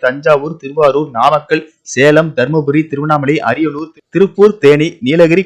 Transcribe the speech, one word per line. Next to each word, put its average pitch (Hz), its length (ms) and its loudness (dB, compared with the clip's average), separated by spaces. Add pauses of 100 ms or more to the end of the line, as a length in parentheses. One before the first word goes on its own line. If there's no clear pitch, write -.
தஞ்சாவூர், 147 580 0
திருவாரூர், 143 560 -2
நாமக்கல், 147 440 0 (300)
சேலம், 151 460 2
தருமபுரி, 151 500 -2
திருவண்ணாமலை, 143 480 -2 (140)
அரியலூர், 156 420 -4 (220)
திருப்பூர், 196 500 2
தேனி, 147 240 4 (180)
நீலகிரி, 165 400 2